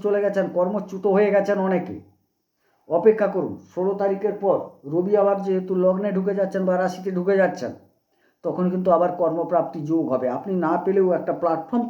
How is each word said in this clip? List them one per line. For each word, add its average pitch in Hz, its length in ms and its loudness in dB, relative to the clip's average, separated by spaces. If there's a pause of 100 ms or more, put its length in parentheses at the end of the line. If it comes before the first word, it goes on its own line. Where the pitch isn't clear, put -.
চলে 208 200 2
গেছেন, 190 200 0 (120)
কর্মচ্যুত 185 500 -4
হয়ে 202 280 4
গেছেন 196 240 2 (100)
অনেকে। 175 280 -2 (920)
অপেক্ষা 214 440 4
করুন, 151 200 -4 (180)
ষোলো 190 220 -2
তারিখের 196 480 -2
পর 185 160 2 (340)
রবি 175 200 0 (100)
আবার 196 140 4 (100)
যেহেতু 185 260 -2 (120)
লগ্নে 190 280 2
ঢুকে 190 260 -2
যাচ্ছেন 190 260 -2
বা 185 120 2
রাশিতে 185 400 -4
ঢুকে 180 200 0
যাচ্ছেন, 151 360 0 (720)
তখন 175 260 -2
কিন্তু 185 260 0
আবার 175 140 2 (100)
কর্মপ্রাপ্তি 165 600 0 (100)
যোগ 160 220 2
হবে। 123 140 0 (100)
আপনি 196 160 -6 (120)
না 160 80 2 (120)
পেলেও 190 240 4 (100)
একটা - 220 -4
প্ল্যাটফর্ম 170 500 0